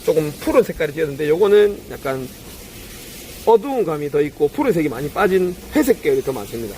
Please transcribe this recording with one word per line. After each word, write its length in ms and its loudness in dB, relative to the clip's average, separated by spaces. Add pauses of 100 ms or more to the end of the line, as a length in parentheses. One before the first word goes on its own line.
조금 360 2
푸른 220 4
색깔이 300 -4
띄었는데 360 -2
요거는 500 4 (120)
약간 380 -6 (1160)
어두운 380 4
감이 260 -2
더 120 2
있고 260 2
푸른색이 400 0
많이 220 -4
빠진 440 2 (200)
회색 280 2
계열이 200 2
더 100 -2
많습니다. 460 -8